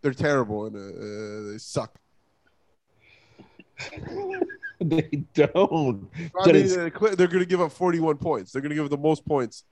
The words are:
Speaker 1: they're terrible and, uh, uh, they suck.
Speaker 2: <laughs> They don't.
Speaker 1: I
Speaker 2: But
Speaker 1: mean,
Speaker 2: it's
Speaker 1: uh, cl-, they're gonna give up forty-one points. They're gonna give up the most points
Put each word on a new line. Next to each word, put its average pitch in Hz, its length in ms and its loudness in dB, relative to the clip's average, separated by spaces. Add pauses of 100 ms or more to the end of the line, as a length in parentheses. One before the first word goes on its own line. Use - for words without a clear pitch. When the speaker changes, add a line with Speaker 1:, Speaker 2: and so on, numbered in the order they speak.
Speaker 1:
they're 139 120 -2
terrible 120 520 0
and, 107 100 -12
uh, 104 720 -12
uh, 104 40 -12
they 110 60 -12
suck. - 400 -8 (1800)
Speaker 2:
<laughs> - 140 -14 (920)
They 156 400 0 (100)
don't. 143 840 2
Speaker 1:
I 165 180 -10
Speaker 2:
But 190 120 4
Speaker 1:
mean, 160 100 10
Speaker 2:
it's 147 200 4
Speaker 1:
uh, 170 220 -2
cl-, 208 160 2
they're 180 140 4
gonna 180 160 2
give 180 160 0
up 165 100 0
forty-one 165 460 0
points. 135 340 -4
They're 131 100 -6
gonna 147 140 -6
give 151 120 -2
up 143 40 -4
the 147 80 -2
most 156 260 0
points 135 480 -2